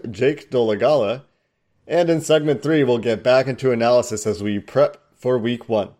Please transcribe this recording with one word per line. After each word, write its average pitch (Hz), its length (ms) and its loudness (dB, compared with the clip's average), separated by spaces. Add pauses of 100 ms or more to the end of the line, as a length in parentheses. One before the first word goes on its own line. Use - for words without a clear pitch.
Jake 127 400 -2
Dolegala. 117 720 0 (640)
And 170 240 0
in 160 100 2
segment 151 440 0
three, 151 200 2
we'll 123 140 2
get 110 260 -4
back 127 220 4
into 131 260 -2
analysis 117 540 0
as 107 160 -4
we 104 160 -4
prep - 400 -2 (180)
for 127 220 -2
week 117 320 -4
one. 104 200 -2 (100)